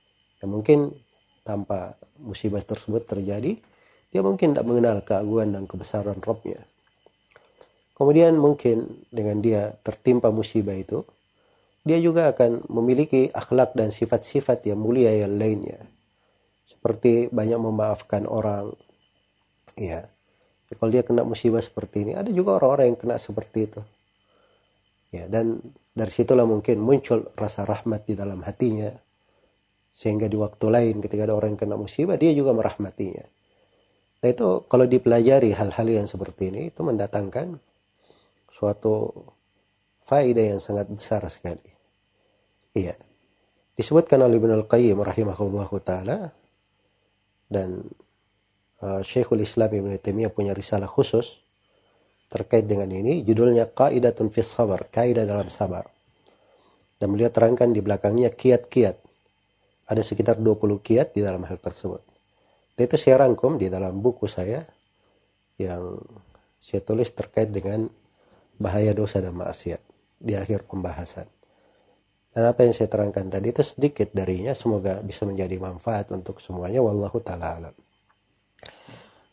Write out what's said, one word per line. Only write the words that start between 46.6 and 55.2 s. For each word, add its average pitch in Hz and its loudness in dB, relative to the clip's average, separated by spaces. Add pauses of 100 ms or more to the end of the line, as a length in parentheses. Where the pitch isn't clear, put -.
dan, 95 -6 (960)
eh, 95 -4
Syekhul 113 0
Islam 110 0
Ibnu 101 -4
Taimiyah 107 -4
punya 101 -4
risalah 98 -4
khusus - -2 (920)
terkait 107 0
dengan 101 -2
ini, 110 -2
judulnya 117 4
Qaidatun 123 2
fis - -2
Sabar, 101 -2
kaidah 117 0